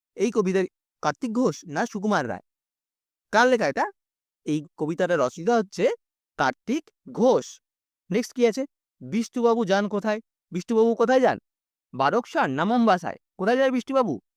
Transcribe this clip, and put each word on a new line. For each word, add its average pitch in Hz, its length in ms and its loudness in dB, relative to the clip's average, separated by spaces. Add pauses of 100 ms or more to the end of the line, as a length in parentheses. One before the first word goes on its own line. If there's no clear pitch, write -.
(160)
এই 214 160 0
কবিতার 185 340 0 (360)
কার্তিক 208 320 -4
ঘোষ 226 340 -2
না 160 180 -4
সুকুমার 190 440 -2
রায়? 92 120 -8 (880)
কার 233 160 4
লেখা 220 200 2
এটা? 277 240 -2 (540)
এই 151 200 -4 (120)
কবিতাটার 170 420 -2
রচয়িতা 165 360 0
হচ্ছে 208 340 0 (480)
কার্তিক 156 520 -2 (220)
ঘোষ। 190 500 0 (500)
নেক্সট 226 220 -4
কি 240 140 2
আছে? 262 180 -2 (360)
বিষ্টুবাবু 226 640 0
যান 196 240 0
কোথায়? 208 300 -4 (320)
বিষ্টুবাবু 226 440 2
কোথায় 254 260 4
যান? 170 180 2 (540)
বারকসার 175 560 0
না 143 160 -2
মোমবাসায়? 208 520 2 (200)
কোথায় 220 200 0
যায় 262 140 2
বিষ্টুবাবু? 247 480 -2 (180)